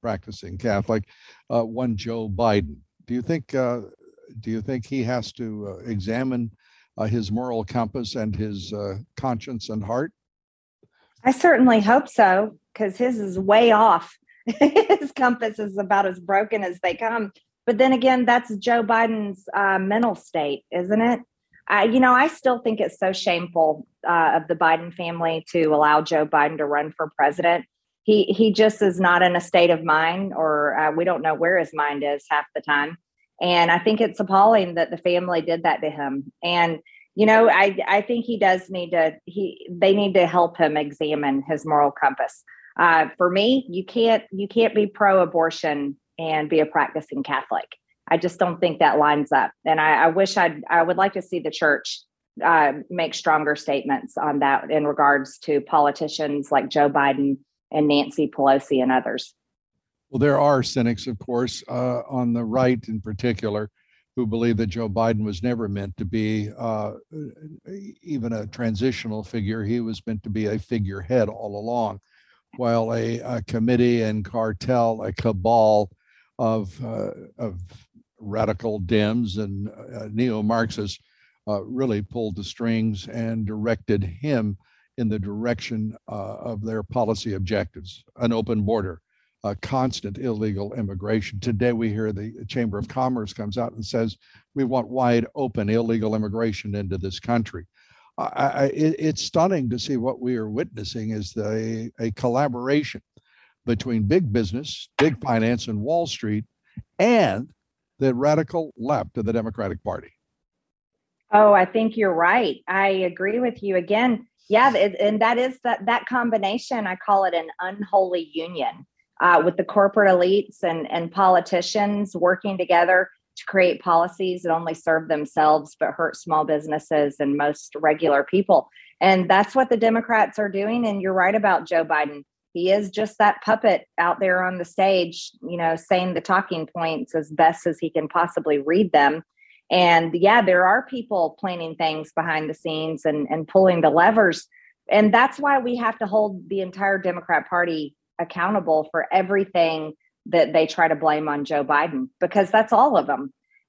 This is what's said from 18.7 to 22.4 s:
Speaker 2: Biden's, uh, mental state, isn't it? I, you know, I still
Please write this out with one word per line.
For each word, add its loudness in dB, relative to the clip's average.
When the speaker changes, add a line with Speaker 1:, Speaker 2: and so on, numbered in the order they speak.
Speaker 2:
Biden's, -2
uh, 2
mental 0
state, -6
isn't -2
it? 0
I, 2
you 2
know, 6
I 4
still -2